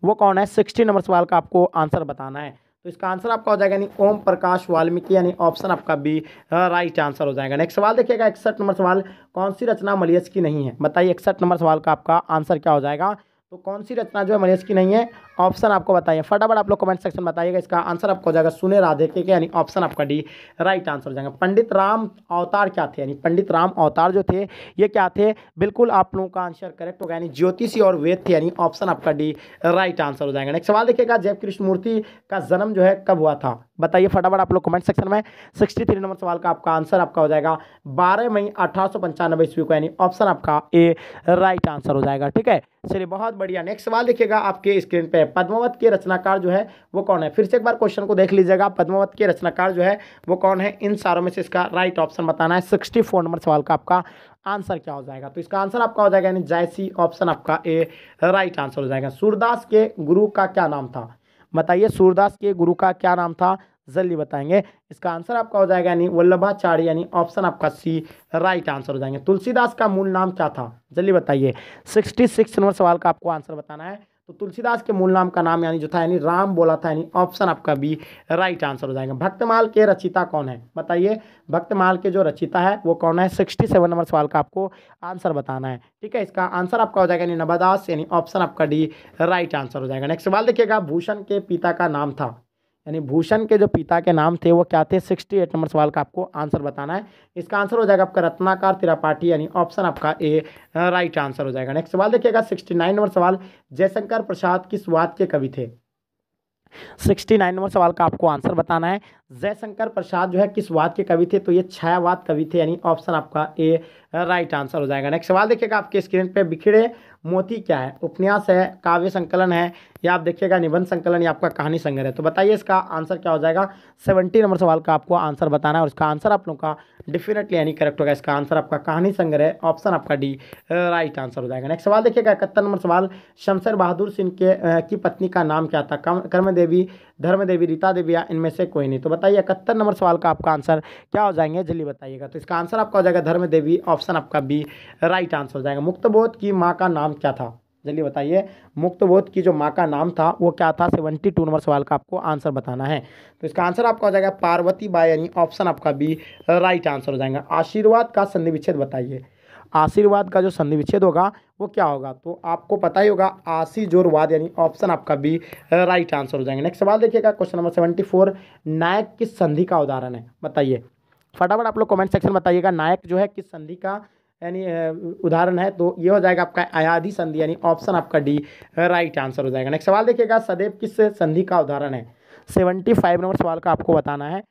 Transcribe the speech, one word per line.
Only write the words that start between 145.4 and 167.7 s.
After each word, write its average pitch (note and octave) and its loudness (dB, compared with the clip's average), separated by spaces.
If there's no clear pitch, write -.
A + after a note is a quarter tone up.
हो C3 -8
जाएगा। C#3 -4
मुक्तबोध G#3+ 2
की G3+ -4
माँ F3 2
का F#3 0
नाम D3+ -2
क्या C#3+ -2
था, A#2 -10
जल्दी D3 -4
बताइए, C#3+ -2
मुक्तबोध F3+ 2
की F#3 -4
जो F3 4
माँ D3+ 0
का F3 0
नाम D3+ -2
था E3 0
वो E3+ 4
क्या D#3+ 0
था, F3 0
सेवेंटी D#3 -2
टू E3 0
नंबर D#3 0
सवाल C#3+ 0
का C#3+ -2
आपको D3 -6
आंसर D#3 -4
बताना C3 -6
है। C#3+ -2
तो D#3+ -10
इसका F3 -2
आंसर F3+ 0
आपका A3 0
हो G3+ 2
जाएगा G3 2
पार्वती F3 0
बाई, E3 4
यानी D#3+ 0
ऑप्शन F3 0
आपका D#3+ -2
बी D3+ -2
राइट F3 2
आंसर C3+ -4
हो C3+ -4
जाएगा। C3+ -4
आशीर्वाद G#3+ 2
का G3+ 2
संधि E3+ -2
विच्छेद D#3 -2
बताइए, C3 -6
आशीर्वाद G3+ 4
का F#3+ 2
जो F#3 2
संधि D3+ -2
विच्छेद F#3 0
होगा F3+ 4
वो G3+ -6
क्या G3+ -2
होगा, C3+ -4
तो E3+ -14
आपको E3+ -4
पता F#3 0
ही G#3 4
होगा F#3+ 2
आशी E3 -4
जोरवाद, D#3+ 4
यानी D#3+ 0
ऑप्शन E3+ 0
आपका D#3 0
बी D3 -2
राइट F3+ 2
आंसर C#3 -4
हो C3 -2
जाएगा। C3+ -4
नेक्स्ट E3+ -4
सवाल G#3 4
देखिएगा, A3 2
क्वेश्चन F3+ -4
नंबर E3+ 0